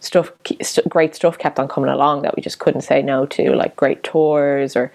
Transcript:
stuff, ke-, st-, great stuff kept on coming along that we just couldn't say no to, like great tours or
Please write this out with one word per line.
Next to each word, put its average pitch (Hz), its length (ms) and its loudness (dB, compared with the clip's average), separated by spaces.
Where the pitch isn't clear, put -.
stuff, - 320 0
ke-, - 220 -6
st-, - 240 0
great 160 260 2
stuff 165 240 0
kept 143 220 -2
on 139 80 -2
coming 135 220 -2
along 143 320 2
that - 120 -2
we - 80 -6
just - 160 -8
couldn't 139 220 0
say 143 220 2
no 135 240 0
to, - 280 0
like - 220 0
great - 260 0
tours 143 720 0
or 123 200 0